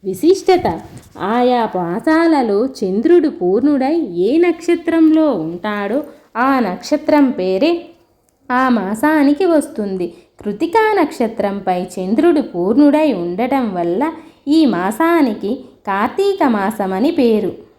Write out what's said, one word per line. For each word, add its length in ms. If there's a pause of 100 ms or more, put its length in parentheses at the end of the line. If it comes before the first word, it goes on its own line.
విశిష్టత. 760 (380)
ఆయా 460 (120)
మాసాలలో 880
చంద్రుడు 640
పూర్ణుడై 720
ఏ 380
నక్షత్రంలో 960
ఉంటాడో 720 (340)
ఆ 240
నక్షత్రం 680
పేరే 560 (680)
ఆ 160
మాసానికి 760
వస్తుంది. 680 (260)
కృతికా 600
నక్షత్రంపై 800
చంద్రుడు 580
పూర్ణుడై 720
ఉండటం 600
వల్ల 380 (360)
ఈ 180
మాసానికి 880 (320)
కార్తీక 600
మాసమని 640
పేరు. 420 (260)